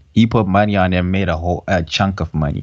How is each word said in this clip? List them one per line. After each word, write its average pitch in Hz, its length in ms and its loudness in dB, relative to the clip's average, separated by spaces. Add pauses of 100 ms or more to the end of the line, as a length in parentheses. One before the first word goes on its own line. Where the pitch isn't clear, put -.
(120)
he 113 140 4
put 113 200 0
money 101 300 2
on 92 160 2
and 90 180 0
made 95 180 0
a 82 80 -2
whole, 87 320 -4
a 92 140 0
chunk 98 380 -2
of 78 140 -6
money, 76 280 -2